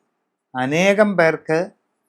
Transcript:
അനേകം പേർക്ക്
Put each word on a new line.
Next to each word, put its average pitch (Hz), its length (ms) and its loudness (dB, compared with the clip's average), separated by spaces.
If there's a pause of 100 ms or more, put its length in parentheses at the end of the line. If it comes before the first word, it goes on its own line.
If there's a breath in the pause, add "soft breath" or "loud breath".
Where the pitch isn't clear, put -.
(540)
അനേകം 185 640 0
പേർക്ക് 160 560 -2 (380)